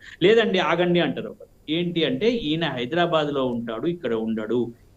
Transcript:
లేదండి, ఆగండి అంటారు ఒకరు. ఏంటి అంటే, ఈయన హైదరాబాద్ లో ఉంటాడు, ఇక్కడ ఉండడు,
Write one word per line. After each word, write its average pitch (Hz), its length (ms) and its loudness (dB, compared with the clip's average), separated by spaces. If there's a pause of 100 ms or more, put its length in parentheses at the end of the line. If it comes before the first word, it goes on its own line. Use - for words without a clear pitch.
(240)
లేదండి, 202 360 4
ఆగండి 170 400 2
అంటారు 120 300 -2
ఒకరు. - 200 -18 (220)
ఏంటి 165 340 0
అంటే, 135 260 0
ఈయన 165 340 -2
హైదరాబాద్ 147 680 0
లో 135 120 0
ఉంటాడు, 117 420 -4
ఇక్కడ 170 260 -2
ఉండడు, 113 600 -2 (240)